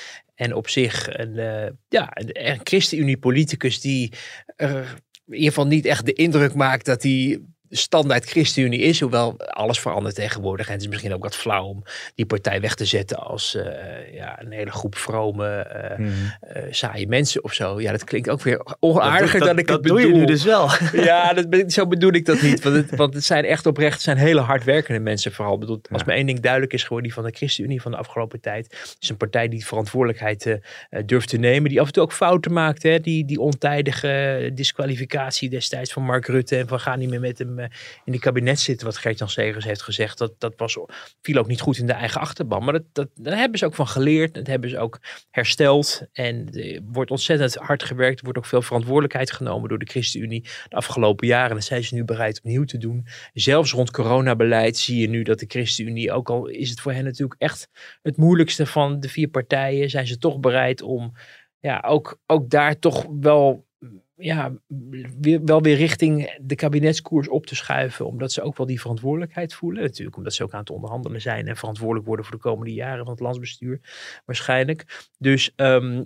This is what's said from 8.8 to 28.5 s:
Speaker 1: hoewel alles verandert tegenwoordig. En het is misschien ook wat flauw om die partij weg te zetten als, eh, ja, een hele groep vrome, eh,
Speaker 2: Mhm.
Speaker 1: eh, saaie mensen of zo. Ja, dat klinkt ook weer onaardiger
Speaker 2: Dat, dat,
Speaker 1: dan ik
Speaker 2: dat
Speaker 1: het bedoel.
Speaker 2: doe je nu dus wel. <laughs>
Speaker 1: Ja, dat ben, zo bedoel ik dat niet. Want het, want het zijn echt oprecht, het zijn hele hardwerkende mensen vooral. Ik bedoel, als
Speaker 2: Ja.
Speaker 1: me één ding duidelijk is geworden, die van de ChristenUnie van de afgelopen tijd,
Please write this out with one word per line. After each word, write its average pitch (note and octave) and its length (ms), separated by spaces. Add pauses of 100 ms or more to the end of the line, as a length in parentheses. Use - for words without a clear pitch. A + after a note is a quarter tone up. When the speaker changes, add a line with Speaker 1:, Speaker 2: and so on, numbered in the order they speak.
Speaker 1:
hoewel A#2+ 400
alles A2 400
verandert G2+ 360
tegenwoordig. G#2 520
En G2+ 60
het G2 80
is G#2 60
misschien G2+ 260
ook F#2 100
wat G2+ 120
flauw G2+ 300
om G2 180 (320)
die A2+ 100
partij G2 360
weg G#2 140
te G#2+ 100
zetten G2 320
als, - 380
eh, F#2 580
ja, - 280
een A2+ 100
hele G#2+ 200
groep G2+ 240
vrome, G#2+ 520
eh, G#2 500
Speaker 2:
Mhm. G#2+ 140 (280)
Speaker 1:
eh, - 300
saaie G#2+ 380
mensen C3 360
of - 100
zo. G2+ 280
Ja, G#2 100
dat G#2 120
klinkt A#2+ 260
ook C#3 120
weer - 200 (180)
onaardiger E3 600
Speaker 2:
Dat, - 0
dat, D3+ 80
Speaker 1:
dan F3 100
ik E3+ 100
Speaker 2:
dat - 80
Speaker 1:
het C#3 80
bedoel. E3+ 180
Speaker 2:
doe A#3+ 100
je E3+ 60
nu D#3+ 80
dus D3 180
wel. G3 260 (220)
<laughs> E3+ 180
Speaker 1:
Ja, F3 240
dat F3 160
ben, F#3 220
zo F#3+ 160
bedoel F3+ 260
ik E3 120
dat D3+ 160
niet. C#3+ 220
Want C#3+ 120
het, D3 200
want C#3 180
het C#3+ 100
zijn D3+ 220
echt D3+ 200
oprecht, D3 280
het - 80
zijn C#3+ 160
hele D3+ 240
hardwerkende C3 580
mensen G#2+ 320
vooral. G#2 220
Ik G2+ 60
bedoel, A2 220 (100)
als - 100
Speaker 2:
Ja. - 60
Speaker 1:
me - 60
één C3+ 120
ding B2+ 140
duidelijk C3 340
is B2 100
geworden, A#2+ 240
die A#2 60
van A2+ 160
de - 60
ChristenUnie C3 460
van A#2+ 100
de A#2 60
afgelopen - 440
tijd, - 580